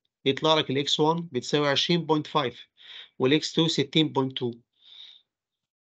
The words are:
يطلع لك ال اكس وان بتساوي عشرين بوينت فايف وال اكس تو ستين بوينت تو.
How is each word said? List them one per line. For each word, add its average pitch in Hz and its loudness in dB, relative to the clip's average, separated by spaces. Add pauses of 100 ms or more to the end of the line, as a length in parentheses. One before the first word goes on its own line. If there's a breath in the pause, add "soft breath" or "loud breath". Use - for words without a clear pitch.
(240)
يطلع 156 2
لك 151 0
ال 135 -2
اكس 143 -2
وان 170 0
بتساوي 147 -2
عشرين 160 0
بوينت 151 0
فايف 135 -4 (500 loud breath)
وال 131 4
اكس - 0
تو 160 2
ستين 151 0
بوينت 131 -2
تو. 120 -4 (1300 loud breath)